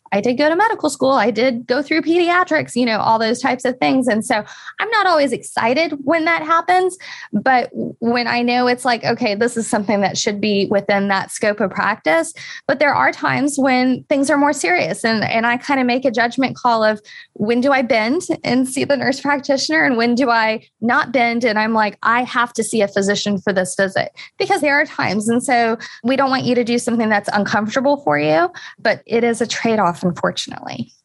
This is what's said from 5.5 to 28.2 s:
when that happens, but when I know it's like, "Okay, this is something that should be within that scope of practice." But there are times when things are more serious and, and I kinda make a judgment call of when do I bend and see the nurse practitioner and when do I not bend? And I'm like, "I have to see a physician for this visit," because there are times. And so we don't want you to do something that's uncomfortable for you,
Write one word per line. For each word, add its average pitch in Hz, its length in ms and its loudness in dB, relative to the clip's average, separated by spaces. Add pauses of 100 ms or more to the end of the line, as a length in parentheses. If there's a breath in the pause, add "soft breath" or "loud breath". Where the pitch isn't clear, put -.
when 320 240 0
that 330 160 0
happens, 359 560 2 (340 loud breath)
but 240 400 0
when 233 540 -2
I 240 160 0
know 247 240 2
it's 247 180 0
like, 240 200 0
"Okay, 233 300 0
this 233 220 0
is 226 100 -4
something 208 360 0
that - 160 -2
should 208 200 -2
be 202 320 0
within 202 380 0
that 190 220 -2
scope 208 300 -2
of 196 100 0
practice." 302 640 0 (320 loud breath)
But 269 120 0
there 285 140 2
are - 200 2
times 269 460 -2
when 254 520 2
things 277 180 2
are 302 80 2
more 285 160 4
serious 294 500 -2
and, 226 220 0
and 226 220 0
I 240 100 2
kinda 262 280 -2
make 247 200 0
a 277 60 2
judgment 240 460 -2
call 226 280 2
of 214 160 2 (320 loud breath)
when 233 300 0
do 277 100 4
I 269 80 4
bend 233 420 0 (220)
and 254 240 0
see 254 160 -4
the 285 140 0
nurse 262 220 -2
practitioner 285 600 0
and 277 140 2
when 233 180 2
do 247 140 2
I 220 400 0 (140)
not 240 280 0
bend? 233 360 0
And 214 120 0
I'm 220 140 0
like, 214 300 0
"I 233 220 2
have 240 300 -2
to 226 80 -2
see 220 200 -2
a 202 60 2
physician 202 500 -2
for 190 160 -2
this 185 220 -2
visit," 190 340 -2 (280 loud breath)
because 392 220 0
there 285 140 2
are 294 100 2
times. 214 440 -2
And 240 140 2
so 233 360 0 (240 loud breath)
we 262 140 0
don't 269 140 2
want 262 140 -2
you 240 120 0
to 240 80 2
do 240 140 0
something 226 300 0
that's 208 240 0
uncomfortable 220 680 0
for - 200 0
you, 311 320 2 (280 loud breath)